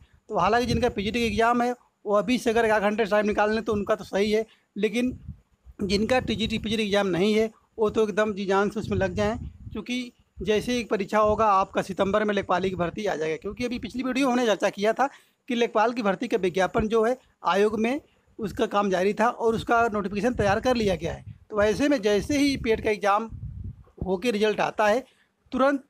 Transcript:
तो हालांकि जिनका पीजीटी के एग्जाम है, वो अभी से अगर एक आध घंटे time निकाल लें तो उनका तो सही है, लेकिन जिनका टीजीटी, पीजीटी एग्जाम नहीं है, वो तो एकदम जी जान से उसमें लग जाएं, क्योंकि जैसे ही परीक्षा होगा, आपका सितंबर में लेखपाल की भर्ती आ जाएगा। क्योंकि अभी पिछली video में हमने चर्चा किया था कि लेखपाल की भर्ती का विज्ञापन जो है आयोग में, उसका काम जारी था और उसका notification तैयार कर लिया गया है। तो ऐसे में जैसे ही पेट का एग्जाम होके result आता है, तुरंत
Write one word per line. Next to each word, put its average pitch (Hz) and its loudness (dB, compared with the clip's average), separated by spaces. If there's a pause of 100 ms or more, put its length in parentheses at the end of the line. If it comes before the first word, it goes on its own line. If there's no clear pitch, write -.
(280)
तो 214 -4
हालांकि 220 2
जिनका 233 0
पीजीटी 220 -2
के 233 2
एग्जाम 226 2
है, 247 -2 (300)
वो 208 0
अभी 208 2
से 247 0
अगर 226 2
एक 220 2
आध 214 2
घंटे 214 0
time 208 2
निकाल 214 2
लें 220 0
तो 226 -2
उनका 208 0
तो - -4
सही 208 0
है, 220 2 (320)
लेकिन 233 -2 (640)
जिनका 208 0
टीजीटी, 220 -2
पीजीटी 220 -2
एग्जाम 202 0
नहीं 185 2
है, 220 0 (280)
वो 214 0
तो 220 0
एकदम 214 0
जी 202 -6
जान 196 2
से 220 -6
उसमें 202 -4
लग 185 -2
जाएं, 208 -2 (340)
क्योंकि 240 -6 (300)
जैसे 214 0
ही 240 -2
परीक्षा 214 -2
होगा, 214 2
आपका 190 2
सितंबर 196 0
में 208 0
लेखपाल 190 0
की 185 -4
भर्ती 175 -4
आ 165 -2
जाएगा। 156 -2
क्योंकि 208 -8
अभी 240 -6
पिछली 240 -8
video 262 0
में 247 2
हमने 247 2
चर्चा 202 2
किया 202 0
था 247 0 (400)
कि 247 -2
लेखपाल 233 2
की 240 -4
भर्ती 202 0
का 233 2
विज्ञापन 185 0
जो 220 2
है 254 0 (300)
आयोग 208 2
में, 247 0 (380)
उसका 220 -2
काम 202 0
जारी 185 2
था 214 2
और 226 0
उसका 233 2
notification 208 -2
तैयार 208 2
कर 254 2
लिया 202 0
गया 156 -6
है। 135 -14 (260)
तो 208 0
ऐसे 214 2
में 285 2
जैसे 208 2
ही 277 2
पेट 220 -2
का 220 0
एग्जाम 208 0 (760)
होके 190 -2
result 208 0
आता 170 0
है, 233 2 (480)
तुरंत 269 2